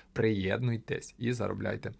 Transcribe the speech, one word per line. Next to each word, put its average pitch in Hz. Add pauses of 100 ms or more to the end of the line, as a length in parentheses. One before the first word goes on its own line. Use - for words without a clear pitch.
(120)
приєднуйтесь 113
і 120
заробляйте 101